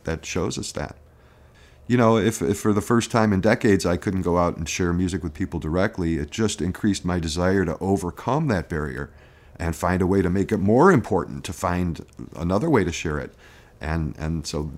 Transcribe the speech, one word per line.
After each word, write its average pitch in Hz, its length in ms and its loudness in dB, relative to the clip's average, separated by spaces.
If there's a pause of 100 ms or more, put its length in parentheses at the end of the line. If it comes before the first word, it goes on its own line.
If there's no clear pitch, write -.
that 80 200 -6
shows 95 320 -4
us - 160 -8
that? - 240 -8 (920)
You 123 120 2
know, 113 180 6
if, 110 240 2
if - 180 0
for 107 140 2
the 104 80 2
first 117 300 2
time 110 220 4
in 95 100 2
decades 107 420 4
I 87 140 2
couldn't 90 240 -4
go 87 160 2
out 87 180 2
and 82 100 -6
share 87 260 0
music 87 300 0
with 82 120 -8
people 87 260 -6
directly, 85 560 0
it 76 140 -6
just 107 320 -2
increased 95 420 -2
my 90 140 -2
desire 87 480 0
to 82 120 -4
overcome 101 720 -2
that 92 220 -2
barrier 71 400 -6 (460)
and 82 200 -4
find 90 240 0
a 92 60 2
way 98 160 4
to 87 80 2
make 95 200 0
it 107 60 2
more 117 340 6
important, 92 540 0
to - 80 -8
find 87 520 -4 (320)
another 98 340 0
way 110 140 4
to 85 80 -2
share 76 260 -4
it. - 160 -10 (460)
And, 78 380 -4
and 78 280 -4
so 76 320 -6